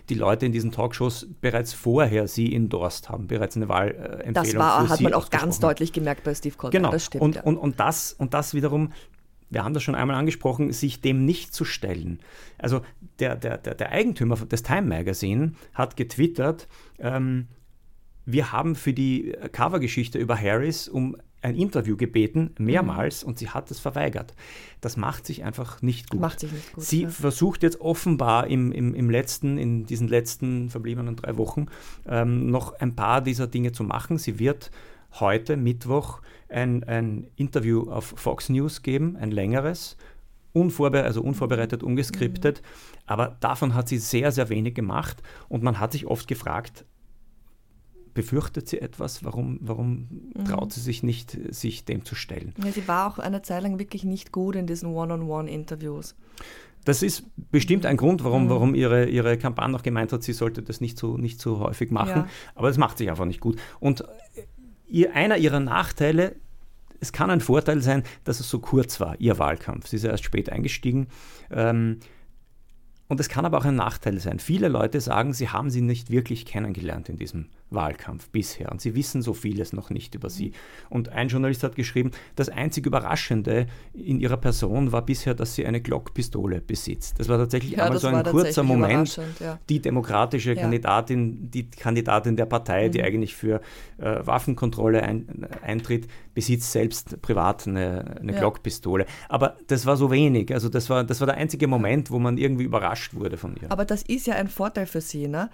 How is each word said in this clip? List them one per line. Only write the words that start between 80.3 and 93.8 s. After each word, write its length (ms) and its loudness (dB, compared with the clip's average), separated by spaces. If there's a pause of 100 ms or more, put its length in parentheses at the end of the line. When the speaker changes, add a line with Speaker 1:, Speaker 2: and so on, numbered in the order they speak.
Speaker 2:
Mhm. 40 -12 (360)
Speaker 1:
Und 200 -4
ein 200 -2
Journalist 340 0
hat 120 -2
geschrieben, 360 0 (240)
das 140 0
einzig 360 -2
Überraschende 800 2 (280)
in 260 -2
ihrer 180 2
Person 540 2
war 140 0
bisher, 280 0
dass 220 -4
sie 100 -2
eine 160 0
Glock-Pistole 800 -2
besitzt. 600 -4
Das 100 0
war 80 4
tatsächlich 360 0
Speaker 2:
Ja, 100 2
Speaker 1:
einmal 100 4
Speaker 2:
das 80 2
Speaker 1:
so 80 2
ein 60 4
Speaker 2:
war 80 4
Speaker 1:
kurzer 240 6
Speaker 2:
tatsächlich 200 4
Speaker 1:
Moment. 240 6 (260)
Speaker 2:
überraschend, 220 -8
ja. 200 -8 (100)
Speaker 1:
Die 120 2
demokratische 720 2
Speaker 2:
Ja. 80 -2
Speaker 1:
Kandidatin, 880 0
die 200 -6
Kandidatin 640 2
der 100 2
Partei, 440 2
die 100 0
Speaker 2:
Mhm. 60 2
Speaker 1:
eigentlich 300 0
für, 260 0 (380)